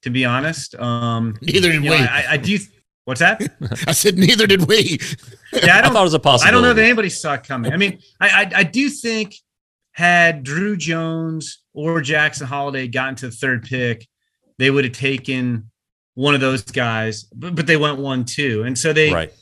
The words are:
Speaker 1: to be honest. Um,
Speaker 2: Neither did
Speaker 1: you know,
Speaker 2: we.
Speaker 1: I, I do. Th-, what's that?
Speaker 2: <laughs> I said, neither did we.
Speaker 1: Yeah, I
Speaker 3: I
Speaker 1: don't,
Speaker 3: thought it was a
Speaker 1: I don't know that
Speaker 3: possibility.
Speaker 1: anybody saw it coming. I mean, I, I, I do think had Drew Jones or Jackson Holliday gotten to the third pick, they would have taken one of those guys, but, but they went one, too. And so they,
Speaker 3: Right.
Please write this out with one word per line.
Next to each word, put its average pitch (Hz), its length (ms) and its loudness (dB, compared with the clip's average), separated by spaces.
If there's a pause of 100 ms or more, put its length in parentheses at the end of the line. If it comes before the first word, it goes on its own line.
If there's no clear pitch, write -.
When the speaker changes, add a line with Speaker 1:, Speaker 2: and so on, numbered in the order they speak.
Speaker 1:
to 127 80 -8
be 127 140 0
honest. 139 500 -4
Um, 117 680 -4
Speaker 2:
Neither 175 300 0
did 156 140 0
Speaker 1:
you 147 60 0
know, - 20 -
Speaker 2:
we. 160 60 4
Speaker 1:
I, 131 340 0
I 151 40 2
do. 185 220 -2
Th-, - 100 -10 (360)
what's 127 160 -6
that? 190 200 2 (260)
Speaker 2:
<laughs> - 200 -8
I 160 60 0
said, 180 260 2
neither 208 300 4
did 190 180 4
we. 190 320 2 (540)
Speaker 1:
Yeah, 175 240 6
I - 20 6
Speaker 3:
I 226 40 6
Speaker 1:
don't, 247 100 4
Speaker 3:
thought 220 80 4
it 175 120 4
was - 20 4
a - 20 4
Speaker 1:
I 196 340 4
don't 240 120 6
know 247 120 4
that 220 60 4
Speaker 3:
possibility. - 20 6
Speaker 1:
anybody 220 280 2
saw 147 240 -4
it - 100 -8
coming. 127 280 -6
I 160 40 -4
mean, 196 240 -2 (200)
I, 196 80 4
I, 196 280 2
I 196 80 4
do 269 240 0
think 220 480 -6 (560)
had 170 500 2
Drew 180 340 -4
Jones 165 840 -6 (120)
or 160 260 -4
Jackson 151 480 -2
Holliday 135 400 -6
gotten 131 280 -6
to 127 100 -12
the 113 100 -12
third 127 260 -4
pick, 120 460 -6 (500)
they 135 140 4
would 139 120 2
have 123 100 -6
taken 127 760 -4 (440)
one 143 200 0
of 135 60 0
those 131 220 -2
guys, 110 600 -4 (140)
but, 170 180 -10
but 151 140 -2
they 165 80 4
went 147 240 -2
one, 131 240 -4
too. 120 400 -4
And 127 120 -4
so 156 160 0
they, 156 200 2
Speaker 3:
Right. 80 300 -4